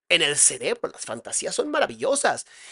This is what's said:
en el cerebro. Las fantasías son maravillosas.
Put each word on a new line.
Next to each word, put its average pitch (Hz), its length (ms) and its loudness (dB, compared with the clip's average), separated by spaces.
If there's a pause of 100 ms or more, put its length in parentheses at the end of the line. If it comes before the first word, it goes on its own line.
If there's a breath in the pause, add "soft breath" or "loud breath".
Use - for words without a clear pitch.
en 170 140 4
el 147 160 2
cerebro. 139 520 0
Las - 140 -16
fantasías - 500 -6
son 294 160 -2
maravillosas. 240 760 0 (260 loud breath)